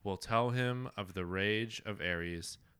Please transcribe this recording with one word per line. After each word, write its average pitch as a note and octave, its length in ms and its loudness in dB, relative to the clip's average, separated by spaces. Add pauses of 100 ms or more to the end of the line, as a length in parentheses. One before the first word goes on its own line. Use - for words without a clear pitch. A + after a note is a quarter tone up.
will G2 140 0
tell A#2 320 2
him B2 480 0
of F#2 160 -6
the F2+ 120 0
rage G#2 600 2
of G#2 160 -6
Ares, E2+ 560 -2 (220)